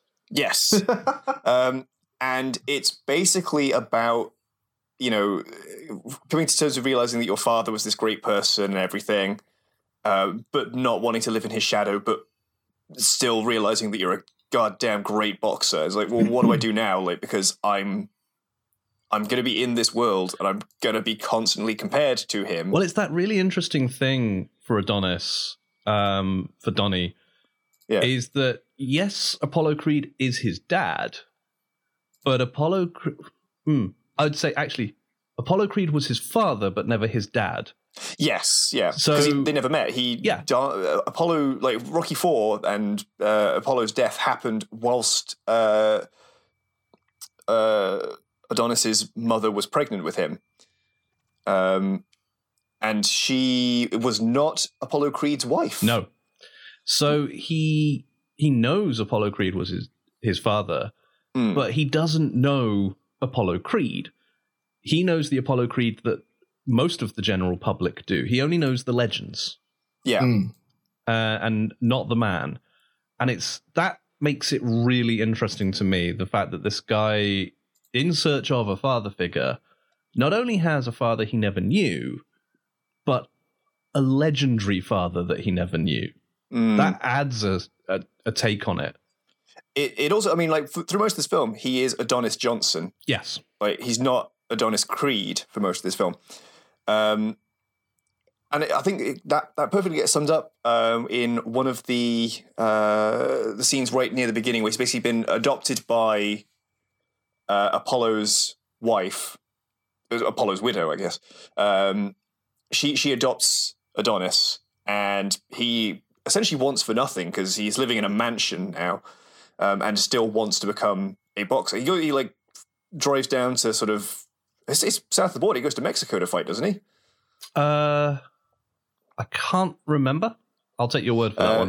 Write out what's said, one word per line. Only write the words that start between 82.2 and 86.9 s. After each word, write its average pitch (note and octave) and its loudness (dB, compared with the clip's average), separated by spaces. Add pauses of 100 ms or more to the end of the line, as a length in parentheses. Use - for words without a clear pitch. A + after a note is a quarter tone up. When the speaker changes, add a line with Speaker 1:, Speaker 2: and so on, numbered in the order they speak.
Speaker 2:
but - 2 (640)
a C#3+ 4
legendary C3 2
father F2+ -2
that - -2
he F#2+ -2
never F2+ 0
knew. B1+ -2 (400)
Speaker 1:
Mm. A2+ 2
Speaker 2:
That - 4